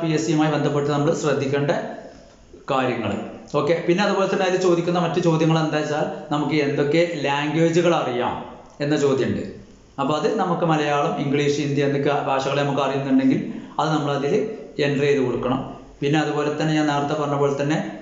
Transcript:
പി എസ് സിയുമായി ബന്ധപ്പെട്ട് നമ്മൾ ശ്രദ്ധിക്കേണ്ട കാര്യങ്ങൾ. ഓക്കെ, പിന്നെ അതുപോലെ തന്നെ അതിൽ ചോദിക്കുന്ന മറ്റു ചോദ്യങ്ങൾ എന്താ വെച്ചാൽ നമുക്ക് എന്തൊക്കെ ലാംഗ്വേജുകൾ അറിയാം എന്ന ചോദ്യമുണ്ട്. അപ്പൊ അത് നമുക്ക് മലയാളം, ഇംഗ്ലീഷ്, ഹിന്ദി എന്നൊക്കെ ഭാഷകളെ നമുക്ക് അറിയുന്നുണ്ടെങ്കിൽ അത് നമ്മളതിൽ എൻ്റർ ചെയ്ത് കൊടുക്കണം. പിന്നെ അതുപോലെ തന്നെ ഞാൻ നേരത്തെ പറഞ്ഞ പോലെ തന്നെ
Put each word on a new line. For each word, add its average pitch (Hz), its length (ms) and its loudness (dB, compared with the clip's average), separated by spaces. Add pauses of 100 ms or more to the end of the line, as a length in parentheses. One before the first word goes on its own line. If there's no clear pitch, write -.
പി 165 40 -2
എസ് 156 200 0
സിയുമായി 156 260 2
ബന്ധപ്പെട്ട് 143 380 0
നമ്മൾ 147 240 2
ശ്രദ്ധിക്കേണ്ട 143 560 0 (1000)
കാര്യങ്ങൾ. 123 420 0 (420)
ഓക്കെ, 147 320 0
പിന്നെ 175 180 2
അതുപോലെ 196 280 2
തന്നെ 190 120 0
അതിൽ 185 160 2
ചോദിക്കുന്ന 175 380 2
മറ്റു 175 220 0
ചോദ്യങ്ങൾ 160 380 4
എന്താ 151 200 0
വെച്ചാൽ 151 560 -4
നമുക്ക് 147 200 0
എന്തൊക്കെ 147 600 2
ലാംഗ്വേജുകൾ 156 800 2
അറിയാം 123 400 -2 (460)
എന്ന 147 160 0
ചോദ്യമുണ്ട്. 120 460 2 (580)
അപ്പൊ 139 140 0
അത് 165 240 0
നമുക്ക് 175 260 0
മലയാളം, 151 560 0
ഇംഗ്ലീഷ്, 143 400 0
ഹിന്ദി 139 200 0
എന്നൊക്കെ 139 320 2 (140)
ഭാഷകളെ 139 360 0
നമുക്ക് 143 200 0
അറിയുന്നുണ്ടെങ്കിൽ 135 580 2 (400)
അത് 151 80 0
നമ്മളതിൽ 143 460 0 (520)
എൻ്റർ 139 180 0
ചെയ്ത് 135 220 4
കൊടുക്കണം. 120 340 -2 (400)
പിന്നെ 143 200 2
അതുപോലെ 147 380 0
തന്നെ 156 160 0
ഞാൻ 151 120 2
നേരത്തെ 147 340 0
പറഞ്ഞ 143 140 -2
പോലെ 143 280 2
തന്നെ 151 160 0 (240)